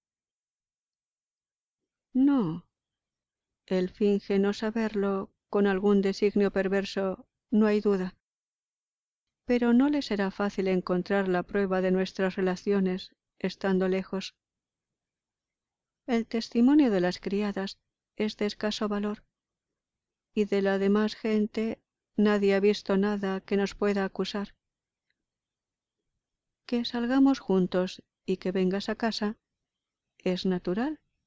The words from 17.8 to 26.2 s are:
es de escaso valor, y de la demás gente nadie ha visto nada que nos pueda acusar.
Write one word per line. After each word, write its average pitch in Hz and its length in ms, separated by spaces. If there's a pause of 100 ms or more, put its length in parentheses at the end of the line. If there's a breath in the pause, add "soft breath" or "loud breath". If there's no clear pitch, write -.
es 214 200
de 208 100
escaso 214 420
valor, 208 360 (1080)
y 208 100
de 202 180
la 196 160
demás 208 360
gente 220 680 (360)
nadie 202 380
ha 196 60
visto 202 360
nada 196 440
que - 160
nos 196 180
pueda 202 300
acusar. 190 520 (2000)